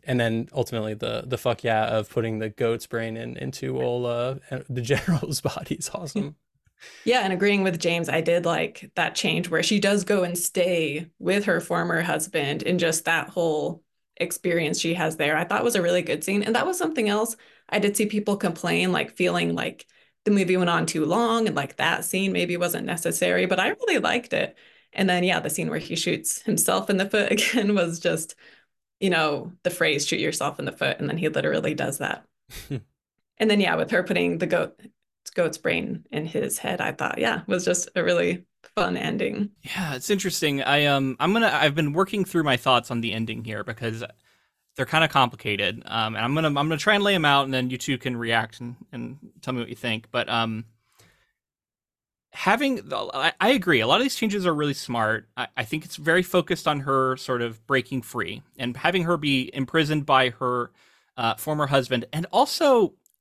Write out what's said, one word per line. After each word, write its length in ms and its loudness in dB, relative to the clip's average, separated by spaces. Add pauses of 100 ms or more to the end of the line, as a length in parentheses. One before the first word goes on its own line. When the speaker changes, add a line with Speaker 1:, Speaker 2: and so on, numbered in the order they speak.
Speaker 1:
and 140 0
then 360 0
ultimately 400 -4
the, 320 -6
the 100 -4
"fuck 260 -2
yeah" 260 2
of 200 0
putting 300 -2
the 100 -4
goat's 380 -2
brain 320 -6
in, 180 -10
into 460 -6
old, 240 0
uh, 300 -2 (340)
the 100 -4
<laughs> 0 -
general's 640 0
body 320 -4
is 180 -8
awesome. 440 -6 (680)
Speaker 2:
Yeah, 180 4
and 100 0
agreeing 320 4
with 160 0
James, 280 0
I 140 2
did 240 2
like 480 -2
that 200 -2
change 360 -2
where 140 0
she 140 2
does 260 2
go 180 2
and 160 -2
stay 800 -2
with 260 0
her 160 2
former 400 0
husband, 600 -2
and 180 0
just 240 0
that 240 0
whole 540 -2 (340)
experience 640 0
she 140 0
has 220 0
there, 200 2
I 80 0
thought 200 0
was 100 2
a 80 2
really 200 2
good 220 -4
scene. 180 0
And 120 0
that 120 2
was 120 -2
something 320 0
else 260 0 (320)
I 120 0
did 160 2
see 100 2
people 320 0
complain, 540 0
like, 240 -2
feeling 380 0
like 320 -6 (380)
the 60 2
movie 260 4
went 140 2
on 160 2
too 180 0
long 420 2
and, 100 0
like, 200 -4
that 300 0
scene 260 0
maybe 240 -2
wasn't 300 -2
necessary, 580 0
but 160 2
I 80 2
really 300 0
liked 340 0
it. 240 -2 (380)
And 160 2
then, 140 2
yeah, 160 2
the 100 -4
scene 180 -4
where 100 -4
he 180 -8
shoots 460 -4
himself 460 0
in 80 2
the 140 -2
foot 220 0
<laughs> 0 -
again 420 2
was 260 0
just, 340 -2 (680)
you 100 2
know, 420 0 (100)
the 80 2
phrase, 360 0
"Shoot 120 -2
yourself 400 -2
in 60 -6
the 80 -4
foot," 260 -2
and 100 -4
then 100 -2
he 100 -2
literally 460 0
does 240 -4
that. 260 -6 (460)
Speaker 1:
<laughs> 120 -6 (580)
Speaker 2:
And 80 4
then, 120 6
yeah, 160 2
with 160 0
her 100 2
putting 360 0
the 100 0
goat, 320 -2 (560)
goat's 220 0
brain 520 -4
in 160 -4
his 320 -4
head, 220 -4
I 100 0
thought, 280 -4
yeah, 280 0
was 180 -2
just 300 -2
a 80 0
really 400 0 (320)
fun 220 0
ending. 540 -4 (120)
Speaker 3:
Yeah, 320 -6
it's 160 -8
interesting. 540 0
I, 220 4
um, 340 2
I'm 120 2
gonna, 200 4
I've 240 2
been 160 0
working 320 0
through 180 2
my 140 4
thoughts 340 2
on 100 0
the 120 -2
ending 320 -4
here 180 -8
because 400 -6 (720)
they're 120 -2
kinda 200 4
complicated. 800 2
Um, 300 -2
and 80 -2
I'm 100 0
gonna, 140 2
I'm 60 2
gonna 240 2
try 180 4
and 80 2
lay 100 4
'em 100 2
out, 200 6
and 100 -2
then 160 0
you 80 -4
two 180 -2
can 200 -4
react 420 0
and, 160 -12 (160)
and 280 -10 (220)
tell 140 -6
me 60 -2
what 80 -6
you 80 -12
think. 340 -4
But, 180 -2
um, 360 -2 (1700)
having 440 0
the, 200 -8
I, 440 -2
I 100 4
agree. 300 4
A 60 2
lot 140 6
of 40 2
these 120 -2
changes 300 -2
are 80 2
really 200 0
smart. 600 -2
I, 200 -4
I 80 -2
think 200 -6
it's 120 -14
very 260 2
focused 460 0
on 120 0
her 360 0
sort 260 -4
of 240 -6
breaking 360 0
free 400 -6 (160)
and 180 -6
having 280 2
her 120 2
be 380 0
imprisoned 520 0
by 240 6
her, 400 -2 (460)
uh, 180 0
former 320 -2
husband. 460 2
And 200 -4
also, 640 4 (260)